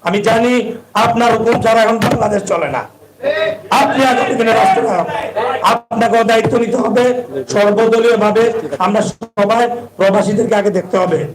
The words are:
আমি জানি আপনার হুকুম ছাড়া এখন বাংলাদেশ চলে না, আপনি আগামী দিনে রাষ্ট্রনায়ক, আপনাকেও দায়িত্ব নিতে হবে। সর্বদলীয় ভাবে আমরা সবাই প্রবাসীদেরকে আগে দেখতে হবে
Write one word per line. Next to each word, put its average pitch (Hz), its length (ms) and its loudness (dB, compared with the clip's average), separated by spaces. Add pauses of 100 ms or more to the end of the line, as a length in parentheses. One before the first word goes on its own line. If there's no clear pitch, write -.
আমি 196 200 -2
জানি 226 500 2 (220)
আপনার 233 440 2
হুকুম 226 220 0
ছাড়া 226 220 2
এখন 226 160 2
বাংলাদেশ 208 440 0
চলে 170 260 -2
না, 127 140 -4 (880)
আপনি 269 340 2
আগামী - 300 0
দিনে 226 180 0
রাষ্ট্রনায়ক, 190 540 2 (560)
আপনাকেও 226 640 0
দায়িত্ব 226 340 2
নিতে 233 180 -2
হবে। 247 460 0 (260)
সর্বদলীয় 226 680 2
ভাবে 220 360 2 (260)
আমরা 202 220 0
সবাই 226 680 -2 (280)
প্রবাসীদেরকে 196 580 0
আগে 208 160 0
দেখতে 180 280 -2
হবে 160 360 -2